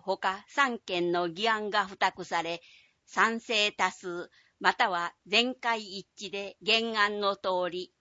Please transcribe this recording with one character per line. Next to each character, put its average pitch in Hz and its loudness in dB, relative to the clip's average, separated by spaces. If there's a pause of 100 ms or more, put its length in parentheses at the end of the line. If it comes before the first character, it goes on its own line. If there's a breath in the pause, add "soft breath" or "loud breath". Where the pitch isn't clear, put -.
ほ 185 -2
か 196 -2
三 254 0
件 175 0
の 175 0
議 190 -2
案 214 0
が 202 2
付 196 -14
託 185 -2
さ 170 -4
れ、 170 -6 (420 soft breath)
賛 226 2
成 208 0
多 190 0
数、 175 -8 (280 soft breath)
ま 196 4
た 233 2
は 175 -2 (140)
全 233 2
会 220 -4
一 - -12
致 - -14
で 196 -10
原 226 2
案 208 0
の 202 2
通 180 -2
り、 180 -10